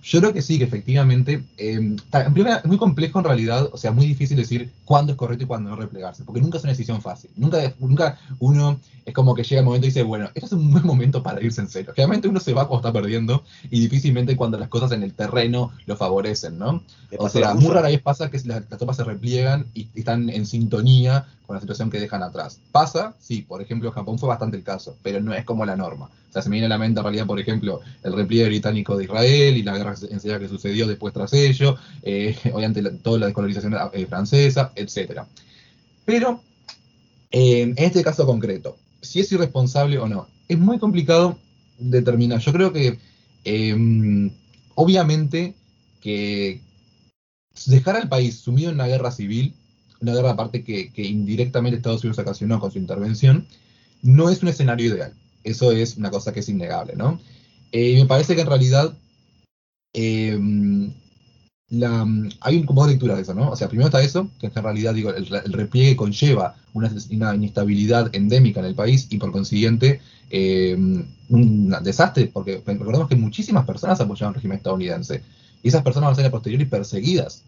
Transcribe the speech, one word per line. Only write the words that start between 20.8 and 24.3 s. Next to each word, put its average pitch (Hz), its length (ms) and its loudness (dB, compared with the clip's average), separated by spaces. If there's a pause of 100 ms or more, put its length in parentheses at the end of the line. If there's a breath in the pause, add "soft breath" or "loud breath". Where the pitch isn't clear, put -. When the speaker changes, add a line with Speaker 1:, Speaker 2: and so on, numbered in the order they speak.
Speaker 1:
con 98 100 -12
la 98 60 -10
situación 104 280 -6
que 104 100 -6
dejan 101 240 -6
atrás. - 360 -12 (120)
¿Pasa? 156 480 0
Sí, 113 220 -8
por - 200 -14
ejemplo, 117 300 -6
Japón 107 280 -8
fue 139 100 -2
bastante 107 280 -4